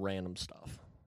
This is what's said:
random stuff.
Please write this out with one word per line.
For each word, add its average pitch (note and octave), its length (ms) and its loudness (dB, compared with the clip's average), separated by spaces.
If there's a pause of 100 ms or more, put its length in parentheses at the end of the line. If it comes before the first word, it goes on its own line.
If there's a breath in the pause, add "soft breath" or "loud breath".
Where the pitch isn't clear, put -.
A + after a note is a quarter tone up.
random F#2+ 340 4
stuff. - 440 -6 (280)